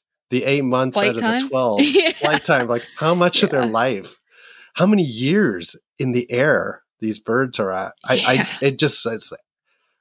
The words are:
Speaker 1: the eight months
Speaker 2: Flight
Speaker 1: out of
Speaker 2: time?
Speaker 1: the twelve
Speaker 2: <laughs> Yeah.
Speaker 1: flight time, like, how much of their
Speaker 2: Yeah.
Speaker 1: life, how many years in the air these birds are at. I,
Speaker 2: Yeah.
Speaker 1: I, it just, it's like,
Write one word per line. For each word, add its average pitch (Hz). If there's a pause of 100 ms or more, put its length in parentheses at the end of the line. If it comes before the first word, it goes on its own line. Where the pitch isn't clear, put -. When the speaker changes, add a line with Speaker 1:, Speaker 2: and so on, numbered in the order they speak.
(300)
Speaker 1:
the 123
eight 139
months 127
Speaker 2:
Flight 202
Speaker 1:
out 117
of 113
Speaker 2:
time? 233
Speaker 1:
the 269
twelve 262
Speaker 2:
<laughs> -
Yeah. 320
Speaker 1:
flight 151
time, 135
like, 120 (120)
how 160
much 175
of 196
their 135
Speaker 2:
Yeah. 113
Speaker 1:
life, 113 (560)
how 175
many 202
years 127 (240)
in 131
the 120
air 123 (160)
these 110
birds 123
are 98
at. 92 (120)
I, 131
Speaker 2:
Yeah. 131 (340)
Speaker 1:
I, 143
it 135
just, -
it's 113
like, 82 (600)